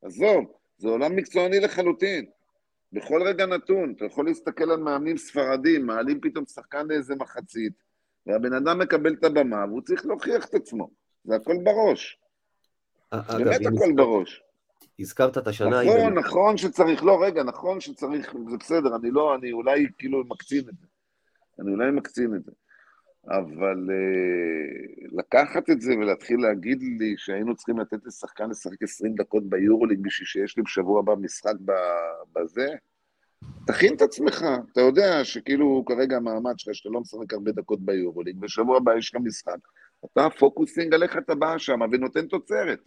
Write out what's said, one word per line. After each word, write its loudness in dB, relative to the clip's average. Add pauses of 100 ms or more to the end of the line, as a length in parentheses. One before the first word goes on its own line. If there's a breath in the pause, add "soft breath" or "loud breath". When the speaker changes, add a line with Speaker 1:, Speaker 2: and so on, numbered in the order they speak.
Speaker 1:
עזוב, 2 (320)
זה -6
עולם 0
מקצועני 0
לחלוטין. 0 (680)
בכל -2
רגע 0
נתון, -2
אתה -6
יכול -2
להסתכל -2
על 2
מאמנים -2
ספרדים, 0
מעלים -2
פתאום -4
שחקן -10
לאיזה -4
מחצית, -8 (520)
והבן 0
אדם 0
מקבל 2
את -4
הבמה, 2
והוא -6
צריך -4
להוכיח -2
את -16
עצמו. -4 (340)
זה -2
הכל -2
בראש. 2 (920)
Speaker 2:
א-, -6 (100)
אגב, -2
Speaker 1:
באמת 2
Speaker 2:
אם 0
Speaker 1:
הכל 2
Speaker 2:
הזכרת 4
Speaker 1:
בראש. 2 (560)
Speaker 2:
הזכרת 0
את -4
השנה 0
Speaker 1:
נכון, 6
Speaker 2:
ההיא, 4
Speaker 1:
נכון 2
שצריך, 2
לא, 6
רגע, 0
נכון -4
שצריך, -8 (140)
זה -8
בסדר, 0
אני -4
לא, 2
אני -8
אולי 2 (100)
כאילו -4
מקצין -6
את -14
זה. -20 (720)
אני -4
אולי 0
מקצין -4
את -8
זה. -20 (760 soft breath)
אבל, -4
אה, -2 (180)
לקחת 0
את 4
זה 0
ולהתחיל 0
להגיד 0 (160)
לי -2
שהיינו -4
צריכים -6
לתת -6
לשחקן -12
לשחק -10
עשרים -6
דקות -2
ביורוליג 4
בשביל -8
שיש -4
לי -2
בשבוע 0
הבא 2
משחק -6 (120)
ב-, -2 (640)
בזה, -4 (1000)
תכין 6
את 2
עצמך, 2 (260)
אתה 4
יודע 6
שכאילו 2
כרגע 2
המעמד -2
שלך -10
שאתה -14
לא -4
משחק -10
הרבה -4
דקות -4
ביורוליג, -4
בשבוע 2
הבא 4
יש -6
לך -4
משחק, -8 (480 soft breath)
אתה 2 (120)
פוקוסינג 4
עליך 2
אתה -2
בא 0
שם -2 (120)
ונותן 0
תוצרת. -2